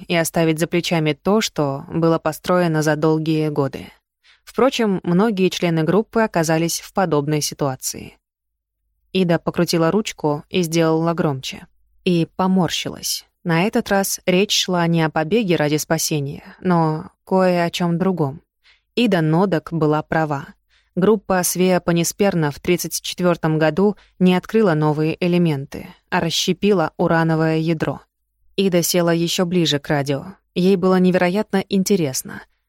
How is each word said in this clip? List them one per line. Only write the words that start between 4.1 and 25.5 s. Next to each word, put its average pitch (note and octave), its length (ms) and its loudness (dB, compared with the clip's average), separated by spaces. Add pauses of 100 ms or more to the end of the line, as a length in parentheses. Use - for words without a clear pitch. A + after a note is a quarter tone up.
Впрочем, A3 600 0
многие F#3 460 2
члены E3 340 0
группы F#3+ 380 2
оказались E3 600 0
в - 100 -20
подобной D3+ 500 0
ситуации. - 760 -6 (960)
Ида E3+ 260 2
покрутила E3 500 0
ручку E3 600 -2
и F#3 140 0
сделала E3 500 0
громче. D#3 540 -4 (360)
И E3+ 320 0
поморщилась. - 880 -2 (180)
На E3+ 200 0
этот A3+ 260 -2
раз G3 380 -2
речь F#3 260 2
шла F3 320 0
не E3+ 160 2
о D#3+ 80 0
побеге E3+ 460 0
ради D3+ 220 0
спасения, D3+ 680 -4 (160)
но E3 500 0 (160)
кое F#3 380 2
о E3+ 80 -2
чём E3+ 260 -2
другом. E3 440 -2 (540)
Ида G3 260 2
Нодок D#3+ 500 0
была D#3 320 0
права. D3+ 440 -4 (480)
Группа F#3+ 460 2
Свеа F3+ 380 2
Панисперна E3+ 720 0
в - 80 -14
тридцать F3 420 -2
четвёртом E3 560 0
году D#3+ 380 2 (240)
не F#3 160 4
открыла F#3+ 400 2
новые D3+ 500 0
элементы, E3 600 0 (220)